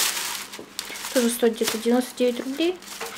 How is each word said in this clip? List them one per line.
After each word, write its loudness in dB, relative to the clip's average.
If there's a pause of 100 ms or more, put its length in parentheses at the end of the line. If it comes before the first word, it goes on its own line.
(1120)
Тоже 4
стоит 4
где-то 0
девяносто 4
девять 2
рублей. 0 (400)